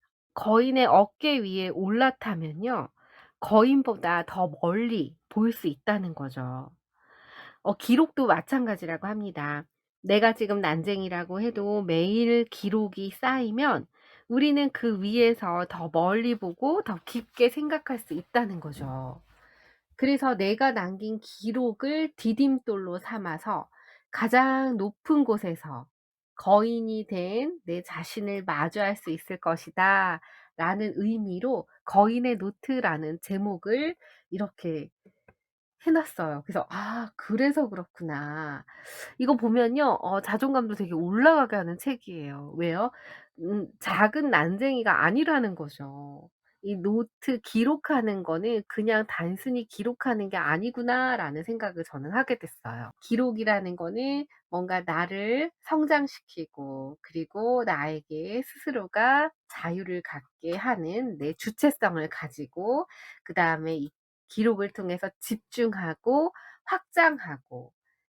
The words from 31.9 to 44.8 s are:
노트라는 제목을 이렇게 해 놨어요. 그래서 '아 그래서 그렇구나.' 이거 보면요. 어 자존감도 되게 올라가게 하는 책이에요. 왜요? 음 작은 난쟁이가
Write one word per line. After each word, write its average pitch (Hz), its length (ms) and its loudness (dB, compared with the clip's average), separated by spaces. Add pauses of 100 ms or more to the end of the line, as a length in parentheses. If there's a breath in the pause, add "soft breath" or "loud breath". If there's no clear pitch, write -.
노트라는 185 840 -2
제목을 202 720 -2 (360 soft breath)
이렇게 175 600 -6 (960)
해 330 40 4
놨어요. 165 560 0
그래서 - 240 -4
'아 214 460 -8
그래서 269 520 2
그렇구나.' 151 960 -8 (540 loud breath)
이거 254 180 4
보면요. 233 680 4
어 190 200 0
자존감도 233 540 0
되게 180 180 -4
올라가게 220 640 6
하는 175 220 -2
책이에요. 143 800 -8
왜요? 175 320 0 (500 loud breath)
음 190 280 -4 (120)
작은 214 500 2
난쟁이가 208 760 4